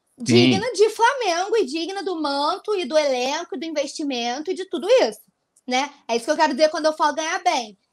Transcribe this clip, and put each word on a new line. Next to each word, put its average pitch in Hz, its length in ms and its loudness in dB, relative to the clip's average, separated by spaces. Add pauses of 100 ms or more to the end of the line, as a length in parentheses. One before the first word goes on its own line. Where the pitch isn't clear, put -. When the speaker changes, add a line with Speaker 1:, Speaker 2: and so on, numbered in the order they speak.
(180)
Speaker 1:
Sim. 247 60 -14
Speaker 2:
digna 254 500 4
de 415 160 2
Flamengo 427 680 0
e 392 80 2
digna 330 380 -6
do 339 180 -4
manto 302 540 -2
e 359 100 -2
do 302 120 0
elenco, 285 580 -2
e 277 40 -8
do 330 60 -8
investimento 285 840 -4
e - 20 -2
de 370 120 -10
tudo 339 220 -6
isso, 403 340 4 (460)
né? 262 240 -2 (160)
É 226 80 -2
isso 233 100 -2
que 311 60 0
eu 311 60 2
quero 311 160 2
dizer 311 160 4
quando 311 160 -2
eu 311 80 2
falo 302 220 0
ganhar 330 280 -4
bem. 247 340 -2 (160)